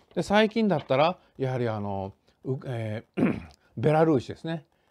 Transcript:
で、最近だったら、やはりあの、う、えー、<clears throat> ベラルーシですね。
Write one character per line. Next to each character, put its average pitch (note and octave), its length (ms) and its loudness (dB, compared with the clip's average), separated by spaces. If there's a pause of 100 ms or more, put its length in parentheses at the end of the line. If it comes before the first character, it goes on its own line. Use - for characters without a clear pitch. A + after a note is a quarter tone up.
(160)
で、 F3 80 -2
最 G#3+ 260 4
近 A3+ 180 0
だ E3+ 100 2
っ - 80 -6
た C3 100 2
ら、 D#3+ 220 2 (200)
や C3 140 -2
は C3 60 -4
り A#2+ 100 -2
あ A2 120 -4
の、 G2 340 -6 (320)
う、 C3 200 -4
え A2+ 380 -6 (140)
ー、 - 240 0 (180)
<clears throat> - 180 -20
ベ C3+ 140 2
ラ D#3 140 4
ル D#3+ 100 4
ー A#2+ 40 2
シ - 100 -10
で F#2+ 80 -10
す - 100 -12
ね。 E3 180 -8 (260)